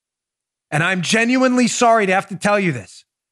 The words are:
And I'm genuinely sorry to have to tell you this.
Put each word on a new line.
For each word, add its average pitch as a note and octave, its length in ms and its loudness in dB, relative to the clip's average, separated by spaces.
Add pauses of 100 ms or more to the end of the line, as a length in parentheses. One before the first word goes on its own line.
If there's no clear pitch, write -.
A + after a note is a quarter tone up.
(720)
And D3+ 120 -2
I'm F#3 180 -2
genuinely B3 680 0
sorry A3+ 380 2
to F#3+ 80 0
have F#3+ 140 0
to F#3 100 -14
tell G#3 240 0
you F3+ 120 -2
this. A2 320 -14 (280)